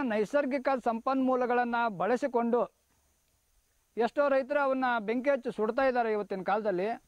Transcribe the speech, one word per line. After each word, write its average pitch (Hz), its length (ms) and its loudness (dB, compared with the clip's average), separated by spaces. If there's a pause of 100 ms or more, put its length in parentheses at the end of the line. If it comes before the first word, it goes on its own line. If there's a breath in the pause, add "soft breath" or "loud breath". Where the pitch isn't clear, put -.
ನೈಸರ್ಗಿಕ 262 680 0 (140)
ಸಂಪನ್ಮೂಲಗಳನ್ನು 240 1120 0
ಬಳಸಿಕೊಂಡು 233 840 0 (1120)
ಎಷ್ಟೋ 277 320 2
ರೈತರು 269 300 2
ಅವನ್ನ 269 260 0 (140)
ಬೆಂಕಿ 233 300 -2
ಹಚ್ಚಿ 254 220 0
ಸುಡ್ತಾ 226 320 0
ಇದ್ದಾರೆ 240 280 2
ಇವತ್ತಿನ 202 320 -4
ಕಾಲದಲ್ಲಿ. 202 440 0 (200)